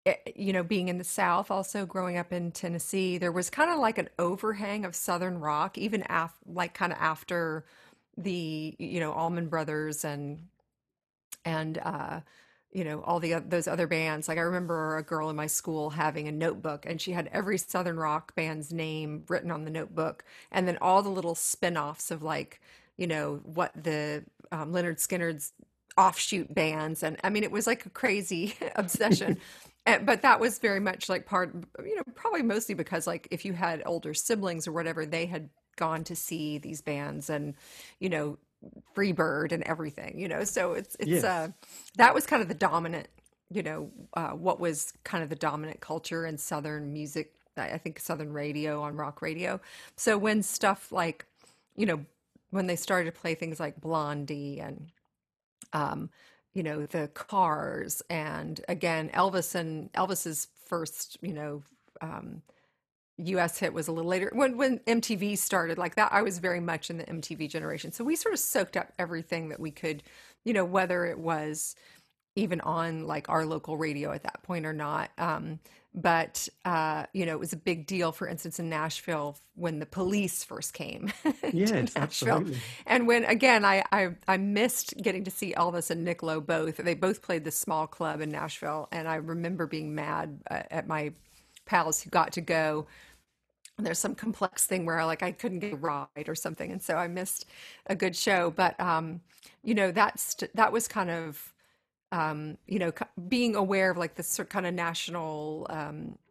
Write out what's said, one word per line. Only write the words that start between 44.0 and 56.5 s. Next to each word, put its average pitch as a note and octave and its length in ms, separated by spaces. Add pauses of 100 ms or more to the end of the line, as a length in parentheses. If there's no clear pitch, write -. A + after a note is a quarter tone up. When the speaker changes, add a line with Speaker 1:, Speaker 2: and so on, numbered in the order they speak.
Speaker 1:
uh, E3 180
what E3+ 280
was E3 320 (120)
kind E3+ 180
of D3 80
the D#3+ 60
dominant D3+ 440
culture E3 460
in D#3 120
Southern D3+ 540
music, D3+ 420 (220)
I, G#2+ 180
I E3+ 40
think D#3+ 220
Southern D3+ 320
radio D3 500
on D3 140
rock D3 260
radio. F3 380 (360)
So G#3+ 220
when G#3+ 240
stuff - 500
like, E3+ 340 (500)
you G#3+ 100
know, D#3 180 (460)
when F#3 160
they F3 100
started F3 380
to - 60
play E3 160
things D#3+ 240
like D3+ 200
Blondie D3 800
and, - 300 (800)
um, D3+ 380 (440)